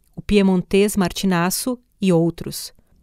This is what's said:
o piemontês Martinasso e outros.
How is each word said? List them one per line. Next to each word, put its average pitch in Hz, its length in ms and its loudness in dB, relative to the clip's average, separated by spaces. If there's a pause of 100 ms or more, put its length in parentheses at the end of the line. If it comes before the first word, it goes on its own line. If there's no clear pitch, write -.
(140)
o 156 80 -14
piemontês 196 760 2
Martinasso 185 800 -2 (240)
e 185 120 0
outros. 165 600 -2 (300)